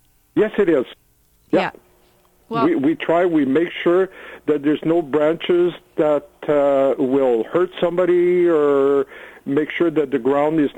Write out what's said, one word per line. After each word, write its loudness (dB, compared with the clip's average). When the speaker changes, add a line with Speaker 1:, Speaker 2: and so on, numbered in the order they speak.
Speaker 1:
Yes, 0
it 2
is. 2
Yeah. 2
Speaker 2:
Yeah. -4
Well -2
Speaker 1:
We, 2
we 0
try, 0
we 2
make 0
sure 0
that 0
there's 0
no 0
branches 0
that, 0
uh, 2
will 0
hurt -2
somebody, 2
or 2
make -2
sure 0
that -2
the -2
ground 0
is 0